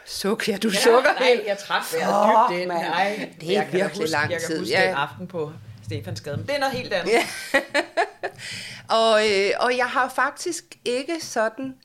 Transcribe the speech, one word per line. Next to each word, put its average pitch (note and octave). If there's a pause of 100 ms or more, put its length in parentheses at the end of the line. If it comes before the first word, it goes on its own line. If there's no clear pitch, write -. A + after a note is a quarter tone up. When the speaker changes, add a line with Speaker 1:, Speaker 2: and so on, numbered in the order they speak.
Speaker 1:
suk, -
ja, G#3
du G#3+
Speaker 2:
Ja, G3+
Speaker 1:
sukker C4
Speaker 2:
nej, -
Speaker 1:
helt. A#3
Speaker 2:
jeg G3+
trak - (120)
vejret G3+
Speaker 1:
Åh, B3
Speaker 2:
dybt F3
ind. F3+
Speaker 1:
mand. F3
Speaker 2:
Nej, F#3 (120)
Speaker 1:
Det D#3
er F#3
Speaker 2:
jeg G3+
kan D3
da E3+
Speaker 1:
virkelig F#3+
Speaker 2:
huske, D#3+
Speaker 1:
lang D3+
Speaker 2:
jeg E3+
kan E3
Speaker 1:
tid. D#3+
Speaker 2:
huske A#2
Speaker 1:
Ja. F#3
Speaker 2:
den F#3
aften D3+
på D#3 (340)
Stefansgade, D3
men G#2
det C#4
er C#4
noget C4+
helt -
andet. F3+
Speaker 1:
Ja. A#3 (360)
<laughs> - (1300)
Og, A3
øh, G3 (100)
og B3
jeg B3
har B3+
faktisk C#4 (220)
ikke C#4
sådan B3+